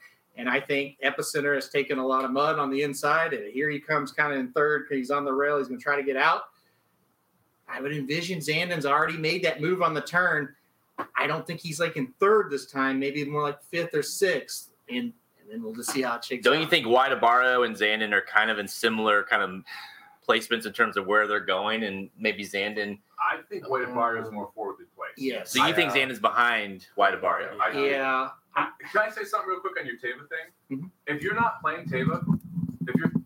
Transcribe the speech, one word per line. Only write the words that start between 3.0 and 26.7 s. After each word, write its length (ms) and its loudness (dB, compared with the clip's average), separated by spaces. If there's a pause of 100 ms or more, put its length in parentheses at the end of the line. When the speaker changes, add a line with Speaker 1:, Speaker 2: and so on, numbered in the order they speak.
Speaker 1:
and 200 -6
here 160 0
he 100 -4
comes 320 -2
kinda 260 0
in 160 -4
third. 360 2
He's 220 -2
on 120 0
the 100 -2
rail. 260 2
He's 80 -2
gonna 120 -8
try 180 0
to 60 -2
get 140 0
out. 280 2 (1200)
I 140 -8
would 120 -4
envision 460 -4
Zandon's 460 -2
already 320 2
made 260 0
that 180 0
move 200 0
on 120 4
the 80 -2
turn. 540 0 (600)
I 120 2
don't 180 -2
think 140 -8
he's, 200 -8
like, 180 0
in 220 -4
third 300 6
this 160 -4
time, 340 -2
maybe 260 -2
more 180 -2
like 180 -4
fifth 320 -4
or 80 2
sixth. 680 -2 (200)
And, 240 -4 (280)
and 100 -20
then 120 -8
we'll 120 -8
just 160 -6
see 100 0
how 140 -2
it 80 -8
shakes 200 -6
Speaker 2:
Don't 120 6
Speaker 1:
out. 60 2
Speaker 2:
you 60 -2
think 200 2
Wydabaro 760 6
and 100 -4
Zandon 380 2
are 80 6
kind 280 2
of 80 0
in 100 -4
similar 560 2
kind 200 2
of 200 -6 (640)
placements 380 0
in 80 -6
terms 240 2
of 100 -2
where 200 4
they're 120 0
going, 440 0
and 340 -6
maybe 260 -2
Zandon 560 -4 (200)
Speaker 3:
I 300 -2
think 160 -10
Wydabaro 600 -2
is 60 -10
more 240 -10
forwardly 300 -8 (100)
placed. 240 -12
Speaker 1:
Yes. 320 -6
Speaker 2:
So 140 4
you 80 2
think 180 2
Speaker 4:
I, 20 -2
uh, 140 2
Speaker 2:
Zandon's 120 -8
behind 680 2 (100)